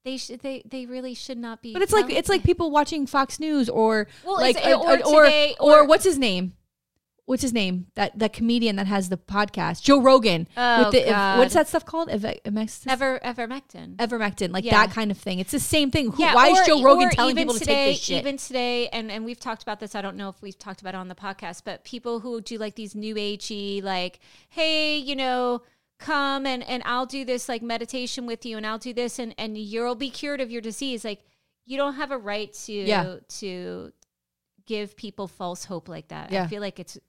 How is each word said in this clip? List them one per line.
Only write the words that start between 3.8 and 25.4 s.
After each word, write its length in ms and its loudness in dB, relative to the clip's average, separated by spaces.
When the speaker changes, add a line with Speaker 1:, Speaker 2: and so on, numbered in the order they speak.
Speaker 1:
Well, 160 -4
Speaker 2:
like, 160 4
Speaker 1:
it's, 100 0
Speaker 2:
uh, 120 6
Speaker 1:
or 120 2
Speaker 2:
uh, 140 6
or, 200 10
Speaker 1:
today, 360 6
Speaker 2:
or 200 10
Speaker 1:
or 60 8
Speaker 2:
what's 180 6
his 140 2
name? 360 -2
What's 140 0
his 100 -2
name? 440 -2
That, 240 -2
that 120 0
comedian 440 0
that 100 -2
has 220 0
the 80 -2
podcast, 680 -4
Joe 180 8
Rogan. 460 6
Speaker 1:
Oh, 280 4
Speaker 2:
with 80 4
the, 100 6
if, 60 0
Speaker 1:
God. 320 2
Speaker 2:
what's 140 4
that 120 4
stuff 180 -4
called? 240 -6
Ev-, 140 -4
emex- 420 -6
Speaker 1:
Ever-, 320 -2
ivermectin. 800 -10
Speaker 2:
Ivermectin, 560 -4
like 120 -4
Speaker 1:
Yeah. 220 6
Speaker 2:
that 80 -8
kind 160 -2
of 80 -4
thing. 220 -6
It's 100 -6
the 80 -2
same 320 0
thing. 220 0
Who, 100 -2
Speaker 1:
Yeah, 140 6
Speaker 2:
why 140 10
is 100 8
Speaker 1:
or, 60 6
Speaker 2:
Joe 180 6
Rogan 240 8
Speaker 1:
or 20 4
Speaker 2:
telling 220 2
Speaker 1:
even 160 0
Speaker 2:
people 60 0
to 40 -2
Speaker 1:
today, 280 2
Speaker 2:
take 100 2
this 80 -8
shit? 160 -2
Speaker 1:
even 160 -4
today, 540 -4
and, 200 -8
and 140 -10
we've 160 -12
talked 240 -10
about 160 -10
this, 160 -12
I 60 -6
don't 140 -10
know 120 -10
if 120 -16
we've 160 -16
talked 260 -18
about 120 -12
it 40 -10
on 100 -12
the 80 -16
podcast, 480 -14
but 180 -12
people 380 -8
who 200 -10
do, 180 -12
like, 180 -10
these 180 -14
new 220 -8
agey, 680 -8
like, 380 -6
"Hey, 480 -2
you 200 -6
know, 460 -2